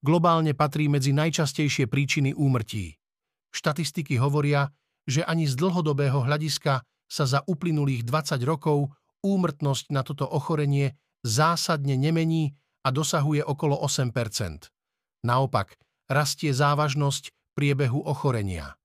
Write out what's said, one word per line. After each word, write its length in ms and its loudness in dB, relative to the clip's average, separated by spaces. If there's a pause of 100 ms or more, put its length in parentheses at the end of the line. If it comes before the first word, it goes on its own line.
Globálne 480 4
patrí 320 0
medzi 240 2
najčastejšie 800 0
príčiny 400 0
úmrtí. 640 -2 (560)
Štatistiky 720 -2
hovoria, 480 0 (320)
že 240 -2
ani 240 0
z 80 -4
dlhodobého 640 0
hľadiska 640 -2 (240)
sa 160 -2
za 160 0
uplynulých 640 -2
dvadsať 400 -2
rokov 480 0 (320)
úmrtnosť 640 0
na 160 -2
toto 240 -6
ochorenie 640 0 (320)
zásadne 720 0
nemení 560 2 (320)
a 80 0
dosahuje 500 0
okolo 380 0
osem 320 -2
percent. 560 -6 (560)
Naopak, 500 0 (320)
rastie 460 0
závažnosť 800 2 (180)
priebehu 480 0
ochorenia. 720 -2 (120)